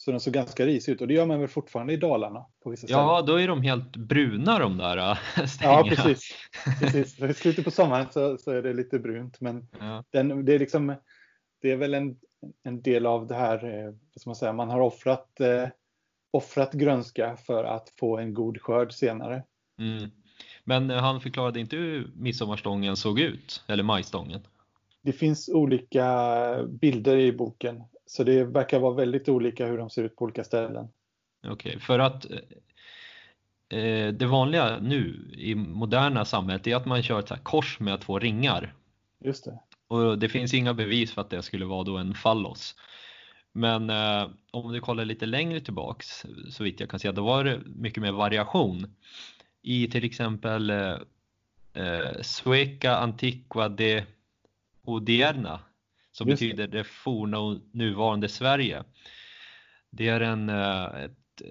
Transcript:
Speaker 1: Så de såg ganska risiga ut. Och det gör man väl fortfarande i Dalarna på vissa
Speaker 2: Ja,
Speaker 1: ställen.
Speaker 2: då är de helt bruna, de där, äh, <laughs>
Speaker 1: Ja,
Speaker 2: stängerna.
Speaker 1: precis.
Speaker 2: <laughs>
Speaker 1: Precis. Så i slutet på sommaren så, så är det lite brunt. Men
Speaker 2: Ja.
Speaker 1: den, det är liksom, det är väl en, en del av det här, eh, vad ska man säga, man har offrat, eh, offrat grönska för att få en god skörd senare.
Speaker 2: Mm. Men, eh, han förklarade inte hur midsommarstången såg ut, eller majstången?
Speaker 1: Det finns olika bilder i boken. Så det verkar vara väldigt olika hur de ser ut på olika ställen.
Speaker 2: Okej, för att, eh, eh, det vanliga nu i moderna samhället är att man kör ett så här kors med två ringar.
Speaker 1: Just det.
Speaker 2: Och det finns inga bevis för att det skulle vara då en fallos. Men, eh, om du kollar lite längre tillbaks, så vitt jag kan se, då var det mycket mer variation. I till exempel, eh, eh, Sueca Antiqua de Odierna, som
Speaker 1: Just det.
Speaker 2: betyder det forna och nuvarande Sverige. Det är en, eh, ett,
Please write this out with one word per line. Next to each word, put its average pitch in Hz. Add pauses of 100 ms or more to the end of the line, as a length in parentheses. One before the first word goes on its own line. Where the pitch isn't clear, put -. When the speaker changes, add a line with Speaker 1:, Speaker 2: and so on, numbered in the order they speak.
Speaker 1:
Så 135
de 123
såg 123
ganska 127
risiga 135
ut. -
Och 123
det 139
gör 165
man 156
väl 143
fortfarande 135
i 160
Dalarna 120 (180)
på 120
vissa 117
Speaker 2:
Ja, 147
Speaker 1:
ställen. 160
Speaker 2:
då 165
är 185
de 160
helt 127
bruna, 131
de 98
där, 90
äh, 92 (100)
<laughs> -
Speaker 1:
Ja, 143
Speaker 2:
stängerna. 147
Speaker 1:
precis. - (180)
Speaker 2:
<laughs> 135
Speaker 1:
Precis. 139
Så 135
i 143
slutet 160
på -
sommaren 135
så, 139
så -
är 123
det 127
lite 127
brunt. 117
Men 120 (120)
Speaker 2:
Ja. 110
Speaker 1:
den, 139
det 143
är 143
liksom, 143 (680)
det 131
är 131
väl 143
en, 139 (460)
en 123
del 120
av 117
det 120
här, 117 (140)
eh, 107
vad -
ska -
man 113
säga, 110
man 113
har 123
offrat, 131
eh, 123 (640)
offrat 135
grönska 123
för 117
att 113 (100)
få 113
en 113
god 113
skörd 120
senare. 117 (360)
Speaker 2:
Mm. 110 (540)
Men, 131
eh, 123
han 131
förklarade 123
inte 113
hur 160
midsommarstången 101
såg 107
ut, -
eller 101
majstången? 95 (600)
Speaker 1:
Det 139
finns 151
olika 127
bilder 131
i 131
boken. 120 (220)
Så -
det 131
verkar 131
vara 127
väldigt 131
olika 120
hur 120
de 113
ser 117
ut 113
på -
olika 113
ställen. 113 (600)
Speaker 2:
Okej, -
för 123
att, 135 (1400)
eh, 107
eh, 110
det 123
vanliga 131
nu 120
i 104
moderna 110
samhället 95
är 117
att 127
man 123
kör 110
ett 101
så -
här -
kors -
med 98
två 98
ringar. 113 (460)
Speaker 1:
Just 139
det. 117 (280)
Speaker 2:
Och 117
det 110
finns 123
inga 123
bevis 113
för 104
att 95
det 90
skulle 92
vara 92
då 95
en 92
fallos. - (760)
Men, 113
eh, 107 (240)
om 117
du 120
kollar 113
lite 110
längre 156
tillbaks, 90 (240)
så -
vitt 92
jag 101
kan 98
se, 101
då 98
var 131
det 131
mycket 110
mer 101
variation. 104 (640)
I 123
till 120
exempel, 110
eh, 98 (800)
eh, 87
Sueca 131
Antiqua 117
de 107 (800)
Odierna, 117 (520)
som 113
Speaker 1:
Just 139
det. 117
Speaker 2:
betyder 104
det 104
forna 107
och 107 (140)
nuvarande 107
Sverige. 127 (1080)
Det 113
är 113
en, 110
eh, 98
ett, -